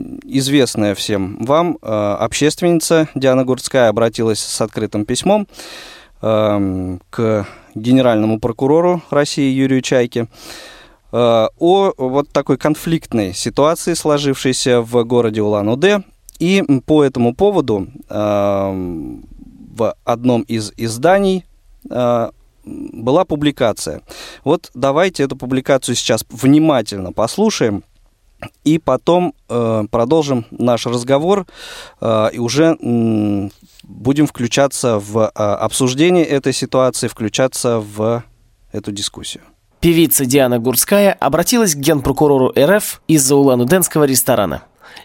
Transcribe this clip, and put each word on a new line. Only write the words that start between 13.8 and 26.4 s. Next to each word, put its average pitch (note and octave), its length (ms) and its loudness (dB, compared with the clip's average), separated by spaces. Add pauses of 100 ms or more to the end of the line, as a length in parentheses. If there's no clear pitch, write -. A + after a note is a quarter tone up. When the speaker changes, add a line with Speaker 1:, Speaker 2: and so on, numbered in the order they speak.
Speaker 1:
сложившейся C3+ 880 0
в A#2 220 0
городе A2+ 380 0
Улан-Удэ. A#2+ 600 0 (360)
И, F#3 280 2
м, C3+ 140 2
по D3+ 220 2
этому B2 320 0
поводу, D3 520 0 (220)
эм, G2 1120 -2 (540)
в G#2+ 260 -2
одном A#2+ 380 0
из A2 340 -6
изданий, F3 680 0 (440)
э, A#2+ 420 -2 (360)
была C#3 580 -2
публикация. C3+ 760 -2 (420)
Вот E3 300 -2
давайте C#3+ 480 0
эту C3+ 160 -2
публикацию C3 580 -2
сейчас - 360 -2
внимательно B2 840 2